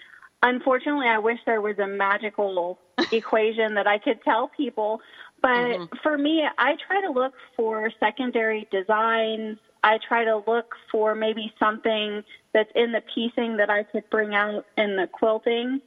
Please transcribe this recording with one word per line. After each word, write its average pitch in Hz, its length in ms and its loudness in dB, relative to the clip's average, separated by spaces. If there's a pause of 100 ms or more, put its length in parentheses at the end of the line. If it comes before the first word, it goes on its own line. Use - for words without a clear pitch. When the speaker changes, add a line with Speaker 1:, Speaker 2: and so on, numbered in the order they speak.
(420)
Speaker 1:
unfortunately, 254 680 2
I 220 100 4
wish 233 280 0
there 226 140 2
was 208 180 -2
a 202 80 0
magical 196 920 -2 (180)
Speaker 2:
<laughs> - 160 -2
Speaker 1:
equation 220 640 0
that 196 120 0
I 208 120 2
could 226 240 -2
tell 254 260 0
people. 226 520 -4 (400)
But 262 100 4
Speaker 2:
Mm-hmm. 240 520 0
Speaker 1:
for 302 160 2
me, 302 260 2 (140)
I 277 180 2 (100)
try 392 160 0
to 370 80 -4
look 254 240 -2 (220)
for 220 340 -2 (100)
secondary 220 720 0
designs. 220 840 0 (260)
I 220 140 4
try 233 260 0
to 220 220 0
look 233 280 -2 (160)
for 214 240 2
maybe 220 460 -4
something 214 640 0 (280)
that's 220 220 2
in 233 160 2
the 220 120 -2 (120)
piecing 226 440 -2
that 208 120 2
I 208 140 0
could - 260 -6
bring 214 240 0
out 208 300 -2 (120)
in 208 200 0
the 180 100 0
quilting. 233 800 0